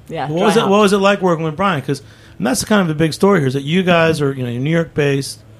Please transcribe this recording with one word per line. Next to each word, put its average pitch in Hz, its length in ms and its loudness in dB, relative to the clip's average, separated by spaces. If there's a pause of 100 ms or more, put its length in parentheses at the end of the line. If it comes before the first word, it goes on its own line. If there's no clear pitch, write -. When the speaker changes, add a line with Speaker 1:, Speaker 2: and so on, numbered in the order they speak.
Speaker 1:
Yeah, 147 220 -8
Speaker 2:
What 151 80 -4
Speaker 1:
dry 185 80 0
Speaker 2:
was 220 100 2
it, 226 40 4
Speaker 1:
hopped. 202 120 0
Speaker 2:
what 208 100 4
was 202 120 4
it 208 40 2
like 196 260 2
working 170 220 0
with 156 120 -6
Brian? 180 240 -2
'Cause, 139 220 -6 (340)
and - 80 -6
that's 254 180 -2
kind 208 200 2
of 175 60 0
the 156 60 -2
big 156 180 0
story 196 260 2
here, 139 80 0
is 127 80 -2
that 139 80 -4
you 160 180 0
guys 165 400 2
are, 139 100 0
you 131 120 -6
know, 123 80 -6
you're 120 100 -6
New 139 80 -2
York-based, 143 680 -2 (200)